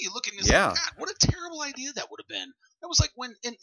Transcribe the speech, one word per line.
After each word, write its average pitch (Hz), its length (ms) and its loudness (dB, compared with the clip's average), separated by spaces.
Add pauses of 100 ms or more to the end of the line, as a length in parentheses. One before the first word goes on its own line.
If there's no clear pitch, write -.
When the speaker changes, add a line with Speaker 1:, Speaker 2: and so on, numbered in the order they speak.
Speaker 1:
you 196 140 -4
look - 120 -6
at - 60 -4
it 202 40 -10
and 202 40 -8
it's - 100 4
Speaker 2:
Yeah. 180 180 8
Speaker 1:
like, 90 80 0
God, - 200 -4
what 427 140 -6
a - 160 2
terrible 339 340 -2
idea 277 320 -8
that - 180 -8
would 440 100 -16
have - 80 -18
been. 92 220 -8 (300)
That 339 80 -10
was 339 120 2
like - 140 2
when 247 280 -10
in, 240 200 -6